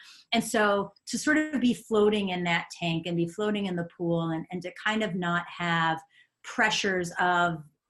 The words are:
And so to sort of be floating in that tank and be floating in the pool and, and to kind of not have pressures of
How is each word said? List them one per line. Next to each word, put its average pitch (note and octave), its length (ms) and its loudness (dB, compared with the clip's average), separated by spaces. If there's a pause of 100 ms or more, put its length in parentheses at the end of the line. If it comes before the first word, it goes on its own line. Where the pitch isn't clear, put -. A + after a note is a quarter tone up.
(320)
And A3+ 120 2
so G3+ 480 2 (160)
to A#3 100 -4
sort D4+ 200 2
of D#4 220 0
be B3 140 4
floating G#3 540 2
in F3+ 160 -2
that E3+ 220 0 (120)
tank E3 280 -2
and F3 100 -2
be E3+ 100 2
floating G#3 400 -2
in F#3 80 -4
the E3+ 220 -4
pool E3+ 340 0
and, D#3+ 220 -4
and F3+ 100 -6
to F3+ 80 -8 (160)
kind G#3+ 160 0
of G3 140 -2
not F3 260 0 (160)
have E3 400 2 (460)
pressures G3 760 0
of F3 440 2 (280)